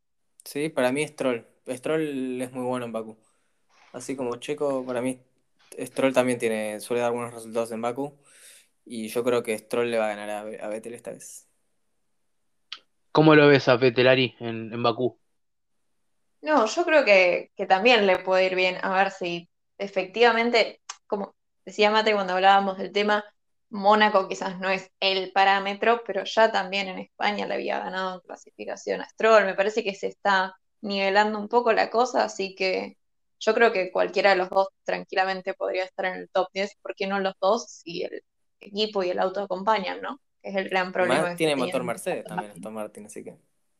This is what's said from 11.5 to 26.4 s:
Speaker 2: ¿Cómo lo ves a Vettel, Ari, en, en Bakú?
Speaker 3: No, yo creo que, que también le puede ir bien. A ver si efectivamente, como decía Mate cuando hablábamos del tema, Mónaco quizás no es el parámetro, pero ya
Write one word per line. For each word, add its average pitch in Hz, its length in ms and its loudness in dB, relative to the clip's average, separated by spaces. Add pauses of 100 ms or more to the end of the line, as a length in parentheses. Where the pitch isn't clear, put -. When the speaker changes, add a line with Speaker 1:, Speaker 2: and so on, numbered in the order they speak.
Speaker 2:
¿Cómo 156 240 8
lo 147 120 8
ves 139 200 6
a 127 100 6
Vettel, 123 300 4
Ari, 131 320 4
en, 113 340 -8
en 120 100 -4
Bakú? 117 360 -2 (1200)
Speaker 3:
No, 294 260 2
yo 349 180 -2
creo 311 180 4
que, 185 520 4
que 196 100 -6
también 208 420 6
le 185 120 4
puede 185 260 2
ir 185 100 -2
bien. 185 260 0
A 190 140 -2
ver 196 160 2
si 175 380 -8 (280)
efectivamente, 226 1040 2 (260)
como 196 280 -6 (300)
decía 208 260 2
Mate 220 220 2
cuando 190 200 -2
hablábamos 190 440 4
del 190 140 -8
tema, 208 340 0 (440)
Mónaco 208 600 4
quizás 185 300 -8
no 190 100 -2
es 190 200 -4 (100)
el 190 340 -2
parámetro, 196 720 2
pero 196 180 -6
ya 226 280 4